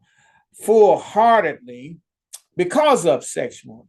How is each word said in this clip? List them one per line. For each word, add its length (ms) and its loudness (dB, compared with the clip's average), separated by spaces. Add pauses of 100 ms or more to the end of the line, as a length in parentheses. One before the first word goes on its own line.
(540)
full-heartedly 1400 0 (580)
because 500 0
of 180 -2
sexual 640 -14